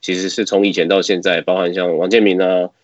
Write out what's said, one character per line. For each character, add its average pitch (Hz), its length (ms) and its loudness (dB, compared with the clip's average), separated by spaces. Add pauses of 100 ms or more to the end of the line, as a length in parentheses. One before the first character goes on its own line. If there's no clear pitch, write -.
其 92 140 -4
实 92 140 -4
是 104 160 -4
从 98 200 2
以 98 80 0
前 85 140 0
到 95 160 2
现 92 180 -2
在， 85 200 0
包 92 160 -2
含 87 180 -2
像 90 240 -2
王 90 100 -2
建 110 140 4
民 95 180 2
啊、 92 300 0 (140)